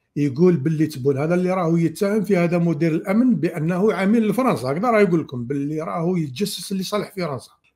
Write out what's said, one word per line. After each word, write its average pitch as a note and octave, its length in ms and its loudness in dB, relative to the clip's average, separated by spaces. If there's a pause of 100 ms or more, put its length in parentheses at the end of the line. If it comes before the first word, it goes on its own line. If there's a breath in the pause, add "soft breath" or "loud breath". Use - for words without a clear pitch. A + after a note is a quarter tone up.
(160)
يقول D3 400 2
باللي D#3 300 0
تبون C3+ 320 -2
هذا D#3 160 0
اللي F3+ 180 0
راهو E3+ 240 0
يتهم F#3+ 480 0
في G3 120 2
هذا F3 220 2
مدير E3 360 0
الأمن A3 400 2
بأنه F3 580 0
عميل G#3 360 2
لفرنسا، E3+ 440 0
هكذا G3 180 0
راه G#3+ 100 4
يقول F3 200 4
لكم B2 240 -6
باللي C#3+ 360 -4
راهو F3+ 360 -2
يتجسس E3 560 -4
لصالح F#3+ 440 -4
فرنسا. D3+ 340 -6 (260)